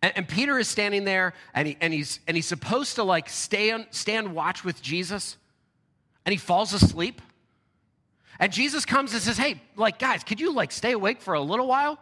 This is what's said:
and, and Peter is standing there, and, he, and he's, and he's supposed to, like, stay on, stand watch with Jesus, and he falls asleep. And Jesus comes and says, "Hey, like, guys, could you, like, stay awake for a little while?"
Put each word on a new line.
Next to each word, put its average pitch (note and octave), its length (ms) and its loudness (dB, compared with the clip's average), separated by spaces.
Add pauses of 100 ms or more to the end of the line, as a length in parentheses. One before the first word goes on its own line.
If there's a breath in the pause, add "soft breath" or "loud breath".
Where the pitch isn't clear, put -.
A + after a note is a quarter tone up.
and, F#3 160 2
and F3+ 100 -4
Peter C4 300 0
is A3+ 100 0
standing G3+ 360 0
there, F#3+ 300 0 (200 loud breath)
and, D3 140 0
he, C#3+ 140 -6
and E3 120 0
he's, D3 340 -4
and E3 80 0
he's E3 120 -2
supposed A3+ 480 -2
to, A#3 80 0
like, F3+ 260 2
stay G#3 420 0
on, - 200 -4
stand G#3+ 420 -4
watch E3 300 -2
with F3+ 180 -6
Jesus, F3 560 -6 (880)
and F#3+ 80 2
he G3 40 0
falls F3+ 360 2
asleep. F#3+ 480 4 (1160 loud breath)
And F#3+ 140 2
Jesus C4+ 340 0
comes C4 280 2
and A3+ 80 -2
says, G#3 160 0
"Hey, A#3 240 0 (160)
like, A3 200 2
guys, B3 260 0
could G3+ 180 -4
you, E4+ 100 0
like, A3+ 200 0
stay A#3 200 -2
awake A3 300 0
for F#3 140 -2
a D3+ 60 2
little G#3 260 0
while?" C#4+ 340 2